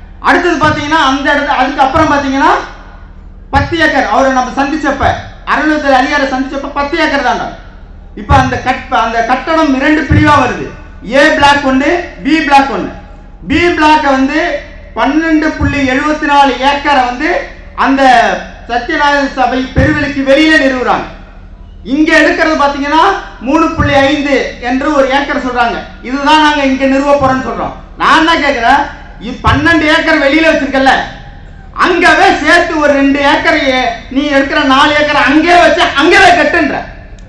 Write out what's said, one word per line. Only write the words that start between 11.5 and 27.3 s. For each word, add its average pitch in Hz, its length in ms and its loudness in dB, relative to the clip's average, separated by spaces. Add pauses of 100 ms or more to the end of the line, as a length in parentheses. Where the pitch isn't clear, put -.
ஒண்ணு, 269 220 2 (320)
பி 294 160 0
பிளாக் 269 380 2
ஒண்ணு. 170 140 -6 (560)
பி 320 140 0 (140)
பிளாக்கை 302 360 2
வந்து 269 280 0 (560)
பன்னெண்டு 311 520 0 (100)
புள்ளி 285 300 -2
எழுபத்தி 302 440 -2
நாலு 277 280 4
ஏக்கரை 277 440 0
வந்து 262 260 -4 (460)
அந்த 269 260 0 (680)
சத்யநாராயண 285 680 -2
சபை 254 240 0 (140)
பெருவெளிக்கு 277 480 0
வெளியில 311 380 4
நிறுவுறாங்க. 247 460 0 (800)
இங்க 302 260 0 (100)
எடுக்கிறது 320 360 2
பாத்தீங்கன்னா 285 480 0 (360)
மூணு 285 260 0 (100)
புள்ளி 294 180 0 (140)
ஐந்து 285 280 0 (260)
என்று 262 340 -2
ஒரு 269 140 4
ஏக்கர் 277 360 -2
சொல்றாங்க. 233 320 -2 (260)
"இதுதான் 285 420 2
நாங்க 294 180 0
இங்க 269 220 0
நிறுவ 277 300 2
போறோம்னு" 262 320 0